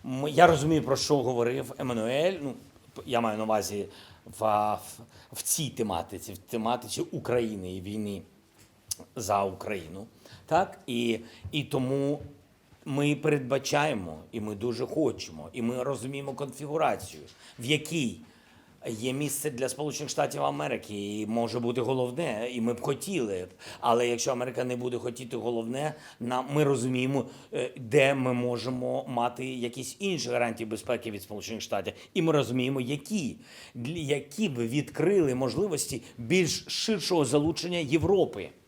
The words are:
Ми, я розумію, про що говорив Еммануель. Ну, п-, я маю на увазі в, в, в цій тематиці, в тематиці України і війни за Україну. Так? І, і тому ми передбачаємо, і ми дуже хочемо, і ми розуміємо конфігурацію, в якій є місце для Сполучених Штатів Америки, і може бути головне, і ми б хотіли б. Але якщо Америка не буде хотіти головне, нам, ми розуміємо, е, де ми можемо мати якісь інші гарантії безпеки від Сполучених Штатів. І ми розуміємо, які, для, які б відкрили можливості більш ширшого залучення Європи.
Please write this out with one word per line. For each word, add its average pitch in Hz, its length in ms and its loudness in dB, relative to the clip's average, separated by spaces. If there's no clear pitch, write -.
Ми, 131 280 -2
я 165 160 12
розумію, 156 360 6
про 131 120 2
що 143 220 4
говорив 123 600 2
Еммануель. 135 640 2
Ну, 135 120 -4
п-, - 120 -12
я 120 160 2
маю 107 160 0
на 110 60 -2
увазі 101 420 0
в, 110 40 0
в, - 260 -8
в - 100 -10
цій - 280 -2
тематиці, 95 640 -4
в 98 40 -12
тематиці 117 640 -2
України 110 760 -2
і 95 60 -8
війни 104 400 -6
за 101 280 2
Україну. 95 640 -6
Так? 185 420 2
І, 120 320 2
і 147 120 0
тому 139 580 0
ми 147 280 4
передбачаємо, 139 1040 2
і 110 100 -4
ми 107 140 -4
дуже 117 300 -2
хочемо, 85 680 -2
і 120 80 -6
ми 123 220 0
розуміємо 139 500 -6
конфігурацію, 135 880 -2
в 117 60 -8
якій 147 520 0
є 120 260 -4
місце 147 360 -2
для 131 200 -2
Сполучених 147 400 -4
Штатів 143 340 -2
Америки, 107 800 -2
і 107 40 0
може 117 340 0
бути 120 220 0
головне, 123 680 -2
і 123 100 -4
ми 117 120 2
б 117 80 -4
хотіли 131 640 -2
б. - 40 -18
Але 120 280 4
якщо 120 240 0
Америка 123 320 -2
не 123 120 0
буде 120 220 -4
хотіти 123 400 -6
головне, 120 560 -2
нам, 127 340 -2
ми 151 100 6
розуміємо, 127 600 2
е, 127 240 -2
де 135 360 6
ми 127 200 2
можемо 123 720 -2
мати 123 380 0
якісь 123 540 -6
інші 165 300 -2
гарантії 117 380 0
безпеки 113 440 -4
від 101 120 -8
Сполучених 104 380 -8
Штатів. 101 320 -2
І 185 80 2
ми 160 100 4
розуміємо, 127 500 2
які, 143 560 -4
для, 120 200 -6
які 156 560 -2
б 127 80 -4
відкрили 143 760 2
можливості 135 680 0
більш 151 500 2
ширшого 175 580 2
залучення 160 520 2
Європи. 156 720 2